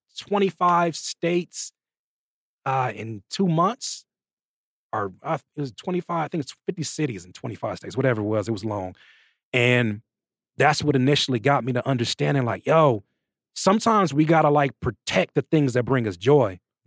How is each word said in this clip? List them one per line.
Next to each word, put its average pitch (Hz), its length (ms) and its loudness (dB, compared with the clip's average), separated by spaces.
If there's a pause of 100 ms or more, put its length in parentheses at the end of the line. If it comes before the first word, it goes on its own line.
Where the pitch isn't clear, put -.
(160)
twenty-five 175 760 0
states, - 800 -4 (920)
uh, 127 280 0
in 107 360 -10
two 196 180 0
months. 175 560 -2 (880)
Or, 101 200 -4 (100)
uh, 151 160 -4 (180)
it 151 40 -6
was 135 120 -6
twenty-five, 175 540 -4
I - 20 -16
think 160 140 -4
it's - 120 -14 (120)
fifty 180 180 -6
cities 120 400 -4
in 90 80 -20
twenty-five 107 460 -8
states, 95 180 -14
whatever 123 240 0
it 101 60 -2
was. 107 220 -2
It 117 40 -4
was 101 120 -6
long. 98 300 -6 (580)
And 120 500 2 (540)
that's 147 280 2
what 147 100 2
initially 131 460 2
got 131 240 0
me 127 80 -4
to 120 160 -4
understanding, 135 560 -2
like, 107 220 -4
yo, 139 360 4 (540)
sometimes 208 580 2
we 151 100 4
gotta, 156 260 4
like, 147 300 2
protect - 540 -4
the 139 80 0
things 147 300 0
that 120 120 0
bring 120 220 0
us 95 100 -4
joy. 104 440 2 (260)